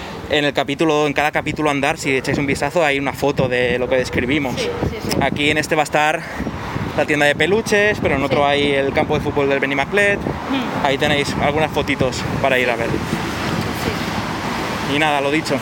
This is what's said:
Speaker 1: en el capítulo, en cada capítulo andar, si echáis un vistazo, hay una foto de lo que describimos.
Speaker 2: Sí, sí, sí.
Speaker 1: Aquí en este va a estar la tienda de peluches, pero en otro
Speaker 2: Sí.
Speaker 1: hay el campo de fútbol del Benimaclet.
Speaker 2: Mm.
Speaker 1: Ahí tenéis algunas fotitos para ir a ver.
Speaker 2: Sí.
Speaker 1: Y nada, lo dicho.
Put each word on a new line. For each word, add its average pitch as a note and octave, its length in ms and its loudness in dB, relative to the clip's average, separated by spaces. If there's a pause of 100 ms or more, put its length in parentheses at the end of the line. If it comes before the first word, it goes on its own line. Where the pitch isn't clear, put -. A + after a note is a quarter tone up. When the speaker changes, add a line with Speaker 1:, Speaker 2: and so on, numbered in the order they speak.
(300)
Speaker 1:
en D3 140 2
el C#3 80 0
capítulo, D3 560 2
en C#3+ 40 0
cada D3+ 200 0
capítulo D3+ 380 0
andar, C#3+ 280 0
si C#3 180 0
echáis B2+ 220 -2
un C#3+ 80 -2
vistazo, C#3+ 380 0
hay C#3 160 2
una C3+ 120 -2
foto C#3 360 0
de B2 320 0
lo B2 80 -2
que C3 80 2
describimos. C3 640 0
Speaker 2:
Sí, G2+ 80 -2 (220)
sí, - 60 -6 (140)
sí. - 100 0
Speaker 1:
Aquí C#3 300 2
en D3+ 80 2
este D3+ 160 0
va D#3 80 4
a D3 80 -2
estar D#3 300 2 (760)
la D3 80 2
tienda D3 220 2
de C#3+ 80 4
peluches, G#3 640 2
pero E3+ 140 2
en C3+ 80 0
otro C#3+ 200 2
Speaker 2:
Sí. C#3+ 40 4
Speaker 1:
hay C#3+ 280 2
el C#3 180 2
campo D#3 260 2
de C3 60 -2
fútbol C#3 240 0
del C#3 100 2
Benimaclet. F3 600 2
Speaker 2:
Mm. - 680 -2
Speaker 1:
Ahí C#3 120 2
tenéis C#3+ 440 0
algunas D3 300 0
fotitos C3+ 500 -2 (180)
para C3+ 200 2
ir B2 100 2
a A#2 60 0
ver. A2+ 100 -2
Speaker 2:
Sí. - 2000 -4
Speaker 1:
Y C#3+ 60 2
nada, D3+ 200 2
lo C#3+ 120 0
dicho. D3+ 300 0